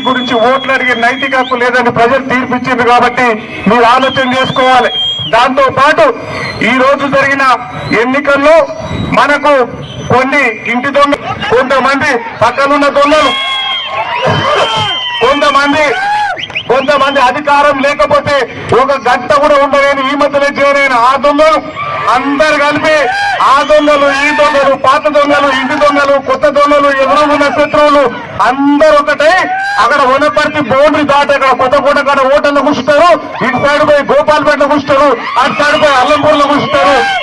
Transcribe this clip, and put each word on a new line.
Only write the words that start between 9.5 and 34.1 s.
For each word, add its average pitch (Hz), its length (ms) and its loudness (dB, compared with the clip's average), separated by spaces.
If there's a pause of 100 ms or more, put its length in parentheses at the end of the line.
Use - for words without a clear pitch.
కొన్ని 269 300 0 (280)
ఇంటి 254 180 -4
దొంగ, 285 240 2 (380)
కొంతమంది 277 580 0 (320)
పక్కనున్న 277 460 0
దొంగలు, 285 420 2 (1900)
కొంతమంది, 285 600 0 (880)
కొంతమంది 277 480 0
అధికారం 285 640 2
లేకపోతే 285 540 0 (440)
ఒక 277 120 2 (160)
గంట 247 240 0
కూడా 294 320 2
ఉండలేని 277 380 0 (100)
ఈ 285 40 -2
మధ్యలో 285 320 0 (120)
చేరైన 277 320 2
ఆ 262 240 2
దొంగలు 285 680 0 (320)
అందరు 285 500 0
కలిపి, 302 320 0 (460)
ఆ 277 280 2
దొంగలు, 294 360 4 (180)
ఈ 294 120 0
దొంగలు, 285 400 2
పాత 294 320 0
దొంగలు, 285 400 2 (120)
ఇంటి 262 140 -4
దొంగలు, 285 400 2 (160)
కొత్త 302 180 0
దొంగలు, 554 480 2
ఎవరు - 260 0 (120)
ఉన్న 285 120 0 (120)
శత్రువులు 294 460 2 (380)
అందరూ 285 600 2
ఒకటే 294 300 0 (500)
అక్కడ 285 200 2
వనపర్తి 294 580 0
బౌండరీ 294 420 2
దాటి 285 300 0
అక్కడ 269 280 0
కొత్తకోట 277 460 2
కాడ 277 140 0 (140)
ఓటర్లు 285 260 2
కూర్చుంటారు, 294 500 2 (340)
ఇటు 254 220 -2
సైడ్ 294 240 2
పోయి 285 120 4 (100)